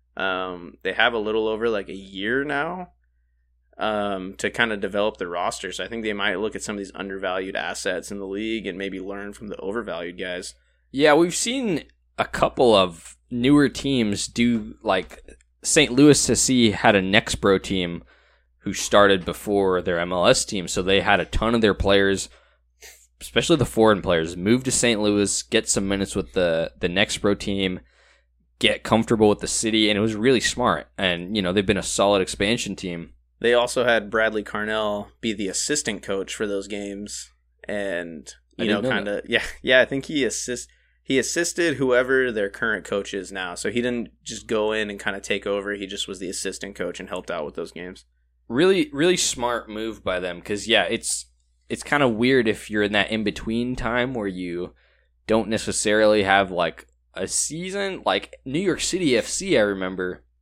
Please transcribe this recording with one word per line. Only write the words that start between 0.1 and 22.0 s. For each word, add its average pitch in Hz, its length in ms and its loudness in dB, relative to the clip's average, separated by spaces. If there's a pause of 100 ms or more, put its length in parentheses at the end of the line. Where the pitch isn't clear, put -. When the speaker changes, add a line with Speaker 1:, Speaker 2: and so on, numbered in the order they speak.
Speaker 1:
Um, 92 680 -6
they 92 120 -4
have 117 180 2
a 117 60 -2
little 107 280 -2
over, 110 220 -2
like, 101 200 -4
a 80 60 -12
year 98 480 -6
now, 160 480 -6 (840)
um, 101 580 -4
to 104 160 -4
kinda 113 260 0
develop 101 400 -2
the 117 100 -8
roster. 90 460 -6
So 92 100 -8
I 92 60 -8
think 113 160 -8
they 107 80 -2
might 101 260 0
look 107 160 -4
at 101 80 -8
some 104 140 -6
of - 20 -8
these 95 160 -10
undervalued 95 640 -6
assets 90 560 -6
in 101 80 -10
the 98 60 -8
league 104 420 -4
and 90 100 -8
maybe 95 220 -8
learn 101 320 -10
from 107 160 -16
the 95 80 -10
overvalued 90 600 -8
guys. 92 380 -10 (380)
Speaker 2:
Yeah, 147 220 6
we've 175 200 4
seen 233 480 -2 (340)
a - 80 2
couple - 480 4
of 92 440 2 (160)
newer 135 360 6
teams 113 600 0
do, 117 540 0
like, 95 460 -4 (360)
Saint 135 260 4
Louis 139 400 8
S 113 100 2
C 120 300 4
had 107 240 4
a 98 80 6
Nexpro 98 580 4
team 87 440 -4 (540)
who 101 140 -6
started 98 520 4
before 95 580 0
their 87 160 -2
M 87 140 -2
L 87 120 0
S 127 200 4
team, 95 240 -6
so - 120 -4
they 95 200 2
had 98 180 4
a 85 60 0
ton - 280 -2
of 117 80 2
their 101 140 4
players, 98 540 2 (920)